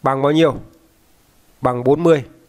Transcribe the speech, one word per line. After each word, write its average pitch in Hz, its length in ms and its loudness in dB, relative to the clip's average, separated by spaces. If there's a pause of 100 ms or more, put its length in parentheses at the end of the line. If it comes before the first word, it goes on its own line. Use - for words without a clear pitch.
bằng 135 200 -2
bao 143 100 0
nhiêu? 160 220 2 (1040)
Bằng 123 240 -4
bốn 147 180 2
mươi. 156 220 2 (240)